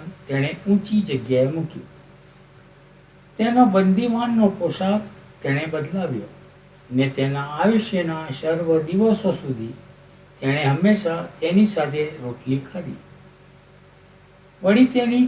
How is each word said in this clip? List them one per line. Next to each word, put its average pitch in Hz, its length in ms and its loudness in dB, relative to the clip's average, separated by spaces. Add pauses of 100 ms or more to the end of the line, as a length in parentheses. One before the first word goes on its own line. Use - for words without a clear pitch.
(280)
તેણે 139 280 -2 (140)
ઊંચી 208 320 2
જગ્યાએ 127 440 0
મૂક્યું. - 420 -6 (1500)
તેનો 240 280 4
બંદીવાનનો 220 840 2
પોશાક 190 540 -2 (420)
તેણે 143 280 -2
બદલાવ્યો 147 560 -4 (680)
ને 135 220 2
તેના 139 260 -2
આયુષ્યના 175 840 0 (160)
સર્વ 165 380 0
દિવસો 196 520 0
સુધી 117 360 -6 (760)
તેણે 143 220 -2
હંમેશા 165 520 2 (260)
તેની 185 240 4
સાથે 151 380 -2
રોટલી 131 540 -6
ખાધી. 147 380 -10 (1700)
વળી 214 220 6
તેની 247 420 2